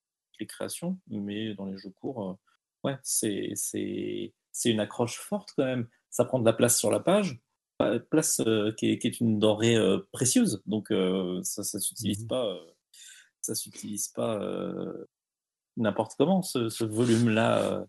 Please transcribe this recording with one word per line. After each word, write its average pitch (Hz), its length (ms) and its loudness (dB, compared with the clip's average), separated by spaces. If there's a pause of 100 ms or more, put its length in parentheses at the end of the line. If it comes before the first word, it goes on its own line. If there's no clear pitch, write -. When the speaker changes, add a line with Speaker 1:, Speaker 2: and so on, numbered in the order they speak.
(400)
Speaker 1:
les 107 60 -8
créations, 170 520 -8 (100)
mais 104 460 -6
dans 98 120 -10
les 95 100 -8
jeux 95 240 -14
courts, 120 300 -6
euh, 98 40 -8 (480)
ouais, 135 200 -2
c'est, 104 520 -2
c'est, 101 800 -6 (200)
c'est - 180 0
une 110 100 2
accroche 113 380 -2
forte - 380 -8
quand 139 80 2
même. 127 220 -2 (240)
Ça - 140 2
prend 120 160 0
de 113 60 0
la 113 80 6
place 120 240 4
sur 107 120 2
la 107 100 2
page, 180 400 2 (360)
pa-, 113 220 2
place, - 480 0
euh, 110 260 2
qui 110 180 0
est, 110 80 2
qui - 80 -4
est - 140 -2
une 113 180 2
denrée, 110 380 6
euh, 98 220 4 (140)
précieuse. 208 520 2
Donc, 110 260 -2
euh, 92 520 0
ça, 101 200 -6
ça 101 160 -6
s'utilise - 440 -4
Speaker 2:
Mhm. 113 60 -10
Speaker 1:
pas, 123 180 -2
euh, 87 180 -6 (800)
ça 120 120 -6
s'utilise - 540 -8
pas, 117 320 -4
euh, 92 640 -6 (720)
n'importe 107 400 0
comment, 180 240 4
ce, 117 300 -2
ce 113 140 -2
volume-là, 113 720 4
euh, 98 300 0